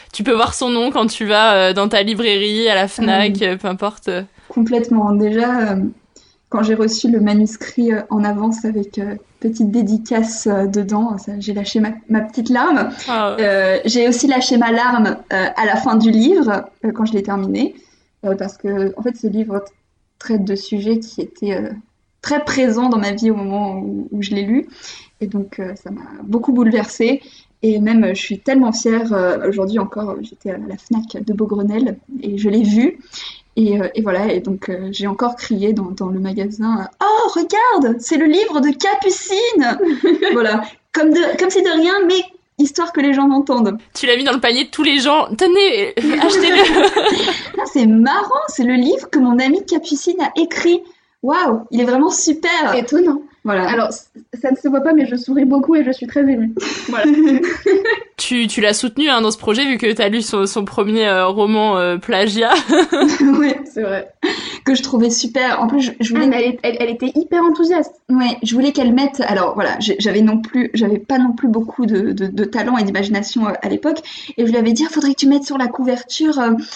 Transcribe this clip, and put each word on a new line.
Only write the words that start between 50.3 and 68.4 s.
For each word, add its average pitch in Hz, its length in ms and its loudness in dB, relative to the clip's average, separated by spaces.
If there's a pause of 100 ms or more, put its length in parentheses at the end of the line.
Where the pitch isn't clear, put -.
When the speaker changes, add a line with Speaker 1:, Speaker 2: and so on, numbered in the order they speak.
Speaker 2:
écrit. 339 400 2 (420)
Waouh, 269 380 0 (100)
il 240 100 0
est 240 40 2
vraiment 254 260 2
super. 320 640 0
Speaker 3:
Étonnant. 294 480 0 (220)
Speaker 2:
Voilà. 190 240 -2
Speaker 3:
Alors, - 240 -2
c-, - 140 -16 (340)
ça 262 100 -2
ne 269 60 2
se - 120 -8
voit 269 120 2
pas, 320 120 2
mais 302 140 4
je 240 100 -4
souris 262 280 0
beaucoup 277 320 4
et 302 80 4
je 254 80 0
suis 247 140 -6
très 285 160 -2
émue. 226 300 2 (360)
Voilà. 233 180 -2
<laughs> 294 60 6 (1080)
Speaker 1:
Tu, 240 280 0
tu 220 140 -4
l'as 208 120 4
soutenue, 254 360 -2
hein, 254 120 2
dans 220 120 0
ce - 40 -6
projet, 226 280 -2
vu 269 140 0
que 220 140 0
t'as 220 160 0
lu 226 140 0
son, 202 240 -2
son 202 180 -4
premier, 214 440 0
euh, 185 180 2
roman, 214 500 2
euh, 180 200 0
plagiat. 214 640 0
<laughs> 302 600 2
Speaker 2:
Oui, 277 320 4 (120)
Speaker 3:
c'est - 180 -8
vrai. 196 260 -6 (560)
Speaker 2:
Que 269 120 2
je 247 60 0
trouvais 240 280 2
super. 247 500 -2
En 233 60 0
plus, 277 160 2
je, 247 160 -2
je 226 120 -2
voulais 269 160 2
Speaker 3:
Ah, - 20 6
mais 247 160 2
elle 247 80 0
est, 240 100 -10
elle, 233 160 -2
elle 233 120 -2
était 254 260 -4
hyper 339 260 0
enthousiaste. 330 500 2 (160)
Speaker 2:
Ouais, 247 360 2